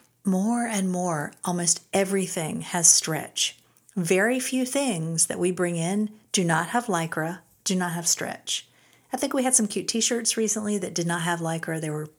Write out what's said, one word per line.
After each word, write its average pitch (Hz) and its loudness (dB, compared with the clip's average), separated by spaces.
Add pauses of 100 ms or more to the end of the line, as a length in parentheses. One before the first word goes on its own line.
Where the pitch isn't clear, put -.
(240)
more 214 2
and 202 0
more, 180 -2 (100)
almost 175 0 (100)
everything 190 0
has 170 2
stretch. - 0 (380)
Very 196 4
few 254 -2
things 175 0
that - -2
we 180 2
bring 175 0
in 202 0 (200)
do 185 2
not 165 2
have 233 0
Lycra, 165 -2 (240)
do 190 0
not 180 0
have 165 -6
stretch. - -4 (440)
I 262 -2
think 262 -2
we 269 2
had 247 2
some 220 2
cute 185 -6
t-shirts 233 0
recently 214 0
that 180 -6
did 170 -2
not 170 0
have 170 0
Lycra. 165 -4
They 156 -4
were 151 -4 (120)